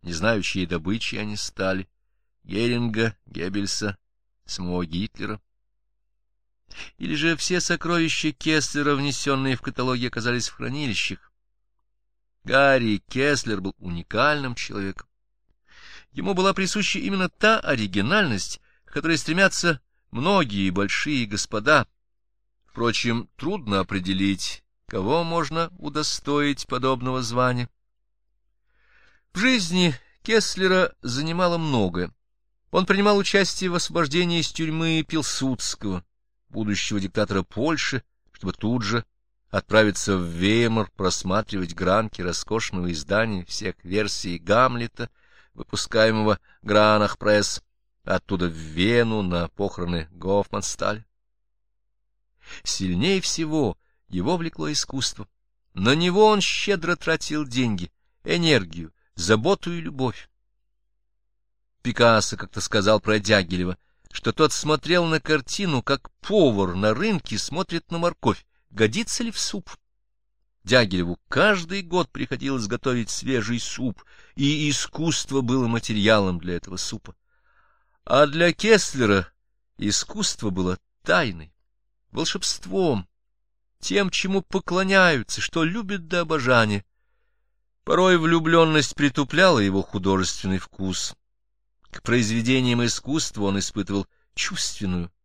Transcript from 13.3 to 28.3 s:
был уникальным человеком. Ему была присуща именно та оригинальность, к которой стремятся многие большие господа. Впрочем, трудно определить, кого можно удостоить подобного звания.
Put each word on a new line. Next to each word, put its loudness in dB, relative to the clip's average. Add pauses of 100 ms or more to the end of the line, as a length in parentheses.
был -8
уникальным -2
человеком. -8 (1040)
Ему -4
была 2
присуща -2
именно -2
та 2
оригинальность, 0 (240)
к -20
которой 0
стремятся 0 (300)
многие 0
большие -2
господа. 0 (800)
Впрочем, -2
трудно -2
определить, -2 (240)
кого -2
можно -4
удостоить -2
подобного -2
звания. -2 (1600)